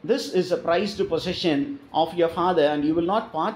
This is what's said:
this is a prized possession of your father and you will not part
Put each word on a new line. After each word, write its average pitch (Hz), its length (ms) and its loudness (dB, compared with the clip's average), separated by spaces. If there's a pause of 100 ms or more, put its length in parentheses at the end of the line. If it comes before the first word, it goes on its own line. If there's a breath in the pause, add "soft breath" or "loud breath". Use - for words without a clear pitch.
this - 280 -2
is 175 180 2
a 156 40 2
prized 185 520 0
possession 160 720 -2 (140)
of 165 220 0
your 170 220 2
father 170 300 4
and 147 160 0
you 156 100 2
will 170 160 2
not 220 140 0 (100)
part 175 220 -2